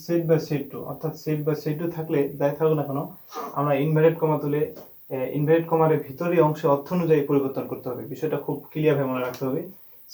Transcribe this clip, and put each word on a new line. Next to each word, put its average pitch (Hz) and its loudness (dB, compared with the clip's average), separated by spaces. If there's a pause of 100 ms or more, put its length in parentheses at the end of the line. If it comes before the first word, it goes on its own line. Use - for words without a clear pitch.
said 170 0
বা 160 4
said 151 -2
to, - -12
অর্থাৎ 147 -8
said 151 -4
বা 151 0
said 151 -4
to 165 -2
থাকলে 156 -2
যাই 143 -2
থাকুক 156 0
না 147 0
কেন, 139 -4 (460)
আমরা 143 0
ইনভার্টেড 156 4
কমা 156 2
তুলে, 147 -2 (360)
আহ, 135 -6 (160)
ইনভার্টেড 160 4
কমার 160 4
ভিতরে 170 0
অংশে 151 2
অর্থ 143 2
অনুযায়ী 156 4
পরিবর্তন 135 0
করতে 131 -8
হবে। 135 -6
বিষয়টা 147 -4
খুব 143 -6
ক্লিয়ারভাবে 143 2
মনে 127 -2
রাখতে 123 -4
হবে। - -6 (300)